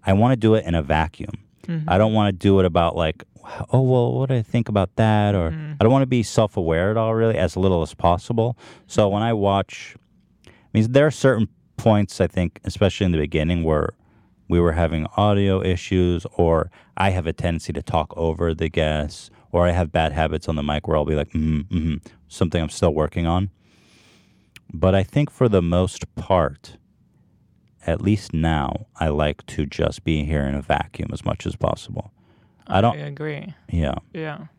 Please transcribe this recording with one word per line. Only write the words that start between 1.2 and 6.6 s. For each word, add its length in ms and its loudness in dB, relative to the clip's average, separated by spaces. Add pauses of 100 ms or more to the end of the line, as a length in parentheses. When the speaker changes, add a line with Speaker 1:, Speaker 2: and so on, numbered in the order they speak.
Speaker 2:
Mm-hmm. 220 -4
Speaker 1:
I 100 2
don't 140 4
wanna 200 2
do 280 4
it 60 4
about, 300 2
like, 280 -4 (480)
"Oh, 80 4
well, 320 2
what 160 -2
do 80 0
I 60 -2
think 260 -2
about 280 0
that?" 380 2
Or 160 0
Speaker 2:
Mm. 300 -8
Speaker 1:
I 40 4
don't 80 6
wanna 140 4
be 160 0
self-aware 680 0